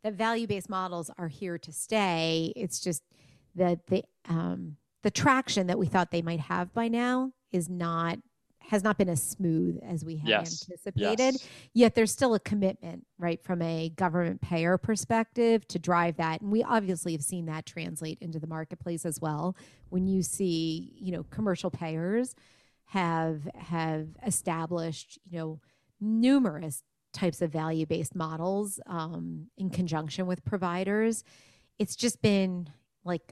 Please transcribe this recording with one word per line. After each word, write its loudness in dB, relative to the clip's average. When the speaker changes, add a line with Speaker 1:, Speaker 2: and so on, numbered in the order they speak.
Speaker 1:
that -2
value-based -2
models -4
are -4
here -6
to -16
stay. 2
It's -4
just -4
that 0
the, 2
um, -4
the 2
traction 4
that 2
we 2
thought 2
they 0
might -2
have -2
by 0
now 0
is 0
not, -2
has 0
not 2
been 4
as 2
smooth 0
as -6
we -8
had -2
Speaker 2:
Yes. 0
Speaker 1:
anticipated. 2
Speaker 2:
Yes. -6
Speaker 1:
Yet 8
there's 4
still 4
a 2
commitment, -2
right, -2
from -2
a -2
government 2
payer 2
perspective 2
to -4
drive 2
that. 0
And -6
we 4
obviously 0
have -2
seen -4
that -6
translate -8
into -8
the -6
marketplace -6
as -4
well. -2
When 0
you 4
see, -2
you -6
know, -4
commercial -2
payers -2
have, 0
have -2
established, -4
you -8
know, -6
numerous 2
types 0
of 2
value-based -2
models, -2
um, -6
in -4
conjunction -2
with -2
providers, 0
it's -2
just -2
been, 2
like, -4